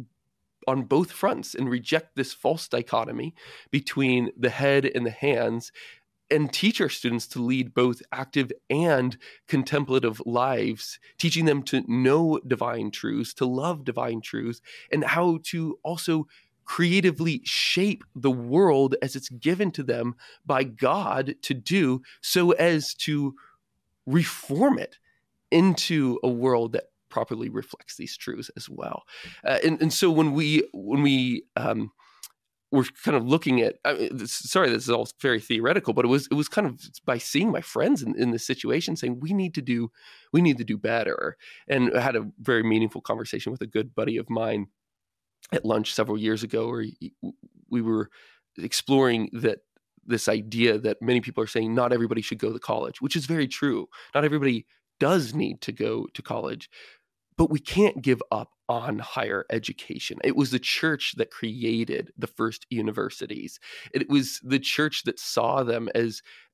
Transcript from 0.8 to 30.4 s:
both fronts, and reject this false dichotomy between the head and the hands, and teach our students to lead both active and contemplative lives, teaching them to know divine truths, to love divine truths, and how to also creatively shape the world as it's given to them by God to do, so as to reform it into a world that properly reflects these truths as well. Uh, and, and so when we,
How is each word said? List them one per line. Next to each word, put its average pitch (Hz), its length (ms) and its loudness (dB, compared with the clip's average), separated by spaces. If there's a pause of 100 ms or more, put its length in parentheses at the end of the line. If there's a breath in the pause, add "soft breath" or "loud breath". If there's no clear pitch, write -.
both 147 280 2
fronts, - 440 -2
and 127 140 -2
reject 123 460 -2
this 135 180 -4
false 160 340 -2
dichotomy 117 680 -2 (380 loud breath)
between 131 680 0
the 120 120 0
head 139 360 4
and 120 200 -2
the 113 60 -4
hands, 117 600 0 (600 loud breath)
and 151 200 2
teach 214 300 2
our 147 80 2
students 117 380 -4
to - 120 -8
lead 123 360 -2
both 123 260 2 (100)
active 131 400 -2 (160)
and 135 500 2 (300 loud breath)
contemplative 131 760 0
lives, 117 720 -2 (220 soft breath)
teaching 160 260 2
them 143 160 4
to 131 240 0
know 131 600 4
divine 117 420 -2
truths, 113 460 -6
to 131 100 -2
love 139 380 -2
divine 120 360 -4
truths, 117 400 -8 (320 loud breath)
and 147 120 0
how 170 400 2
to 160 400 -6
also 160 420 -2 (400 soft breath)
creatively 170 760 2
shape - 600 0 (120)
the 131 160 2
world 135 680 4
as 135 140 -4
it's 131 140 -10
given 175 400 0
to 151 140 -6
them 120 320 -2 (280 loud breath)
by 139 200 2
God 135 800 -2
to 143 100 -4
do, 131 480 2 (200 loud breath)
so 180 300 4
as 160 440 2
to 147 400 -2 (720 soft breath)
reform 165 720 2
it - 180 -10 (540)
into 165 720 4
a 127 60 2
world 120 420 2
that - 140 -2 (240)
properly 113 400 -4
reflects - 480 -10
these - 200 -12
truths - 400 -10
as - 100 -14
well. - 360 -10 (420 loud breath)
Uh, 127 180 2
and, 160 180 2
and 156 120 2
so 185 160 4
when 160 220 4
we, 151 420 2